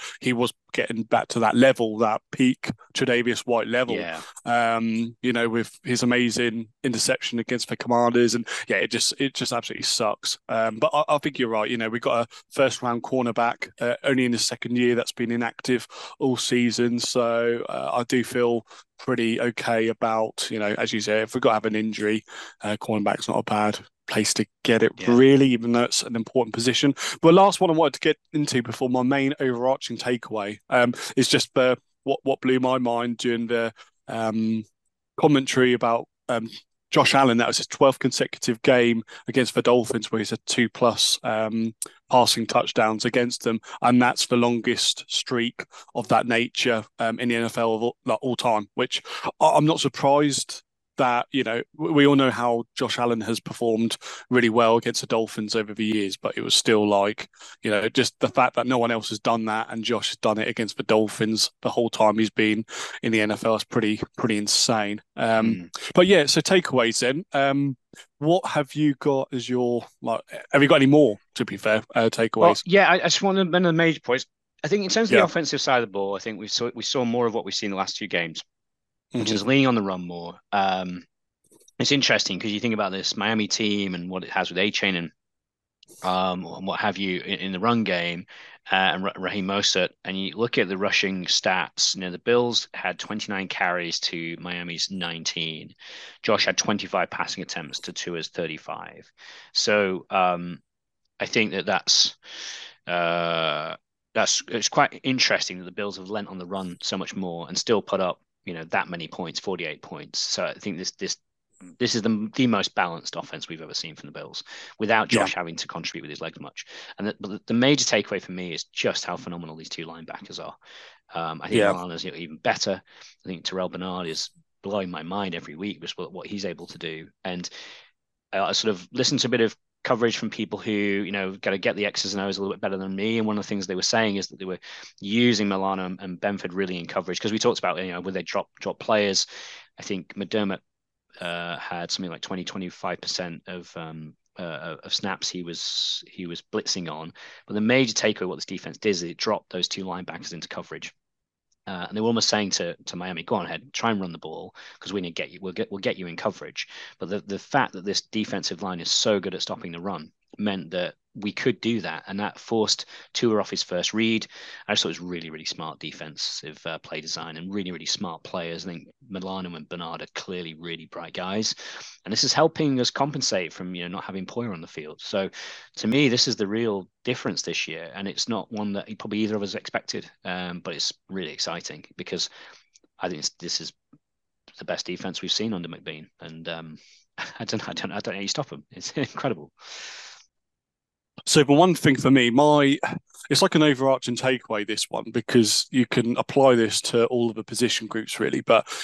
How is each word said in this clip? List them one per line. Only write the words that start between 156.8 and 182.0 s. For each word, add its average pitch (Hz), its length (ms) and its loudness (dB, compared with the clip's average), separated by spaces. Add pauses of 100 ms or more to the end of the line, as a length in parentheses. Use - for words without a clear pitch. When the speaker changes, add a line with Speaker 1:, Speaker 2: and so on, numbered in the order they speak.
Speaker 2:
But 82 120 -8
the, 98 120 -4
the 98 180 -8
fact - 340 0
that 92 120 -12
this 98 160 -2
defensive 101 600 -4
line 92 160 -6
is 82 100 -6
so 104 300 2
good 95 160 -6
at 92 60 -8
stopping 87 320 -8
the 82 80 -10
run 87 300 -8 (260)
meant 95 340 -2
that 87 240 -4 (180)
we 104 200 -6
could - 260 -2
do 113 220 0
that, 82 260 -8
and 98 140 -6
that 104 180 -6
forced - 460 0 (280)
Tua 110 280 2
off - 80 -6
his - 140 -4
first 87 300 -4
read. 113 320 0 (400)
I 104 60 -2
just 104 120 0
thought - 60 -2
it - 20 -4
was 82 100 -10
really, 87 280 -10
really 80 140 -14
smart 80 340 -10
defensive, 76 880 -12
uh, 80 140 -8
play 80 220 -12
design 80 340 -10
and 90 180 -10
really, 92 200 -6
really 82 120 -12
smart 87 380 -6
players. 85 420 -8
I 92 60 -10
think 85 160 -14 (220)
Milano 92 440 -8
and 78 140 -16
Bernard 85 340 -10
are - 140 -14
clearly 90 380 -10
really 82 320 -12
bright 82 280 -14
guys, 98 400 -4 (520)
and 95 80 -6
this 113 100 0
is 135 80 0
helping 151 480 2
us 123 120 0
compensate 127 600 -2
from, 90 240 -10
you 87 80 -8
know, 87 60 -8
not 92 160 -10
having 95 200 -8
Poyer 117 280 -8
on 82 80 -10
the 82 60 -14
field. 78 340 -14
So 98 280 -2 (460)
to - 120 -4
me, 135 200 6
this 120 220 2
is 113 80 -2
the 104 100 0
real 104 400 -2 (160)
difference 123 380 -4
this - 260 -4
year, 80 260 -12
and 98 140 -8
it's - 220 -4
not 107 200 -4
one 104 240 -6
that 101 140 -8 (100)
probably 104 220 -4
either 107 160 0
of 101 80 -4
us 95 100 -6
expected, - 560 -8 (140)
um, 90 380 -8
but 85 120 -8
it's - 200 -6 (160)
really 90 240 -8
exciting 82 500 -8 (140)
because 90 320 -6 (680)